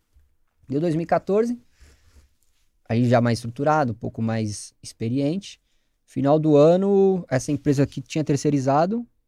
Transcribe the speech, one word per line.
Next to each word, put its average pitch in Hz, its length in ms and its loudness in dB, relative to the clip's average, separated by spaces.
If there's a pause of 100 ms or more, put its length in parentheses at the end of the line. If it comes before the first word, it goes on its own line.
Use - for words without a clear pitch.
(680)
Deu 135 100 -4
dois 160 160 -2
mil 165 80 -4
e - 40 -8
quatorze, 220 520 -2 (1300)
aí 117 220 0
já 120 100 4
mais 120 200 0
estruturado, 143 520 -2
um - 40 -10
pouco 117 260 -10
mais 113 600 -6
experiente. 139 760 -6 (460)
Final 139 340 0
do 151 160 4
ano, 190 760 4
essa 131 220 -4
empresa 143 340 0
que - 160 -8
tinha - 220 -6
terceirizado 147 840 0 (220)